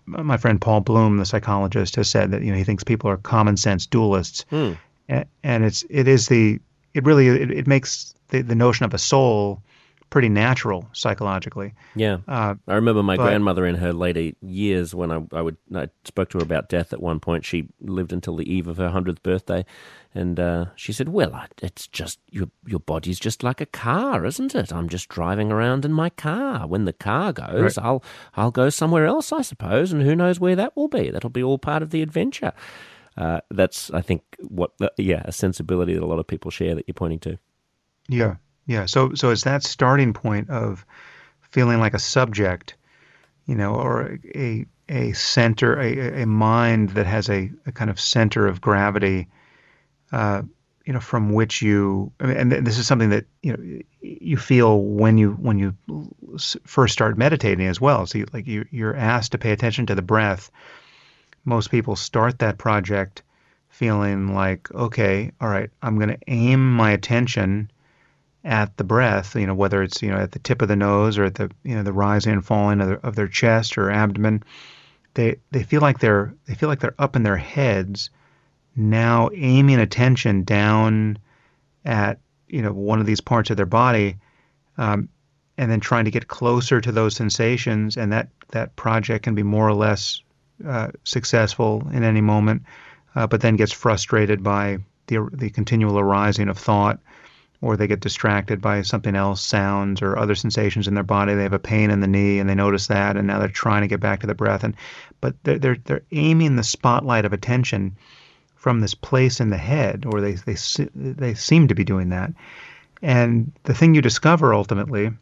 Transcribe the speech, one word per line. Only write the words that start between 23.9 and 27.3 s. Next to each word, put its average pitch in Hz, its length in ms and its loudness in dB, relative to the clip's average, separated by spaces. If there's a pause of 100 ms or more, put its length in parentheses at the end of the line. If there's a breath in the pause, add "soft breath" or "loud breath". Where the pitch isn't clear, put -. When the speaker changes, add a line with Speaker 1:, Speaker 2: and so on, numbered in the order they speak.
Speaker 2:
isn't 262 280 -6
it? - 180 -4
I'm 85 160 -6
just 90 220 -8
driving 101 420 -2
around 123 320 0
in 151 100 -2
my 160 180 0
car. 165 560 -6
When 98 180 -2
the 82 80 -2
car 147 400 -4